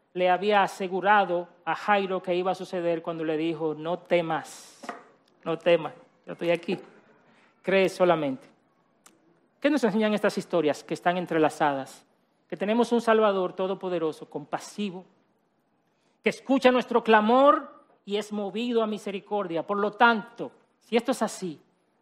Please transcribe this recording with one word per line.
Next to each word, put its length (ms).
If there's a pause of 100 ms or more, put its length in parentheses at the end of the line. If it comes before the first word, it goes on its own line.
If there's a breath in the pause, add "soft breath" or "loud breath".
(140)
le 160
había 340
asegurado 840 (160)
a 100
Jairo 480
que 100
iba 180
a 40
suceder 460
cuando 240
le 100
dijo, 400
"No 240
temas, 840 (600)
no 140
temas, 360 (320)
yo 60
estoy 200
aquí, 280 (840 soft breath)
cree 280
solamente". 580 (1120)
¿Qué 100
nos 140
enseñan 300
estas 240
historias 480
que 80
están 240
entrelazadas? 880 (420)
Que 80
tenemos 380
un 80
Salvador 500
todopoderoso, 760
compasivo, 760 (1160)
que 60
escucha 420
nuestro 320
clamor 760 (280)
y 120
es 140
movido 500
a 60
misericordia. 800
Por 100
lo 140
tanto, 600 (280)
si 180
esto 140
es 100
así, 400 (400)